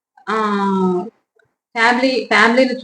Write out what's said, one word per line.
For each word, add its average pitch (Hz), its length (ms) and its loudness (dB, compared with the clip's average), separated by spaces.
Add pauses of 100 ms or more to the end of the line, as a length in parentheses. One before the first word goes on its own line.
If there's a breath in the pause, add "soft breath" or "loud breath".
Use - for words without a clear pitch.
(300)
ఆ, 214 60 -4 (1400)
ఫ్యామిలీ, 247 360 2 (140)
ఫ్యామిలీని 233 580 2